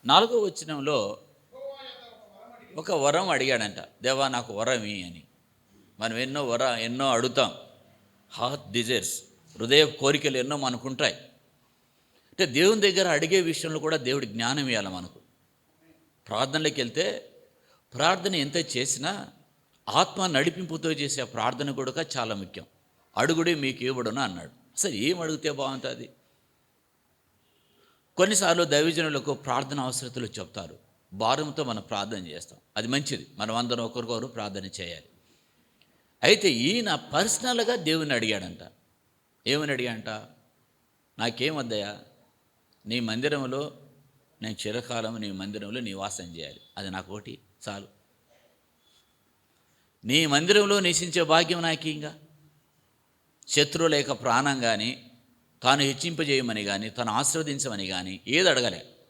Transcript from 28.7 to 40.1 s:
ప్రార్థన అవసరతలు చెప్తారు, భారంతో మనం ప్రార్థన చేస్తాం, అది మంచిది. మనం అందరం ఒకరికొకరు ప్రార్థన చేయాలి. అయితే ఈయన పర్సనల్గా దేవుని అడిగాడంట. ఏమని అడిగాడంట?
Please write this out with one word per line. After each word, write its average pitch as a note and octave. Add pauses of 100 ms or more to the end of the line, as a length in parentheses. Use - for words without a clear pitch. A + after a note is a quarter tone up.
ప్రార్థన C3+
అవసరతలు B2+
చెప్తారు, F#2 (340)
భారంతో C#3
మనం A2
ప్రార్థన G2+
చేస్తాం, D#2+ (180)
అది A2+
మంచిది. C3+
మనం A2
అందరం A#2+
ఒకరికొకరు A#2
ప్రార్థన G2+
చేయాలి. E2+ (1160)
అయితే G3
ఈయన F3+
పర్సనల్గా A#3
దేవుని D#3
అడిగాడంట. G2 (760)
ఏమని D3
అడిగాడంట? A#2+ (1120)